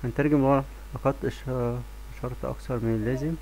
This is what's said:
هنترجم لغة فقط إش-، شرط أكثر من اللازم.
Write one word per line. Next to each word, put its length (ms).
هنترجم 360
لغة 220
فقط 220
إش-، 240
شرط 240
أكثر 300
من 200
اللازم. 460